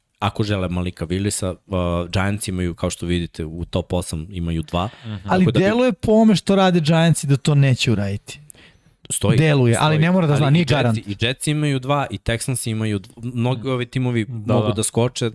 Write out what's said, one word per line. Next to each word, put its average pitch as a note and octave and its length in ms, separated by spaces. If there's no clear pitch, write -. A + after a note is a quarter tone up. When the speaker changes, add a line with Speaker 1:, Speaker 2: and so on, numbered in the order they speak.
Speaker 1:
ako G#2 240
žele G2+ 260
Malika F2+ 380
Willisa, F#2+ 420
uh, F2 440
Giants G2+ 380
imaju, F2+ 280
kao F2+ 140
što - 160
vidite, E2+ 400
u E2 200
top - 280
osam F2+ 380
imaju E2+ 320
dva. F2 260
Speaker 2:
Mhm. A2 120
Speaker 3:
Ali F#3 200
Speaker 1:
Tako C#3+ 60
da C3 80
bi F#3 60
Speaker 3:
deluje A#3+ 280
po - 180
ovome A3 240
što G3 200
rade F#3 240
Giantsi D#3+ 480
da C#3 100
to D3+ 180
neće C3+ 360
uraditi. G2+ 480
Speaker 1:
Stoji. - 280
Speaker 3:
Deluje, C#3 380
ali D3 120
Speaker 1:
Stoji. D#3 120
Speaker 3:
ne E3 120
mora F3+ 160
da C#3+ 80
zna, D3 100
Speaker 1:
Ali C#3 80
Speaker 3:
nije E3+ 60
Speaker 1:
i F3 40
Jetsi, D#3 100
Speaker 3:
garant. B2 240
Speaker 1:
i G2+ 220
Jetsi C3 320
imaju D3 280
dva, C3+ 320
i G2 60
Texans A#2 500
imaju A2 320
dv-, A2+ 340
mnogi B2 360
ovi B2 160
timovi B2 400
Speaker 2:
Da, A2 280
Speaker 1:
mogu G#2+ 140
Speaker 2:
da. G#2+ 60
Speaker 1:
da G#2+ 100
skoče A#2 520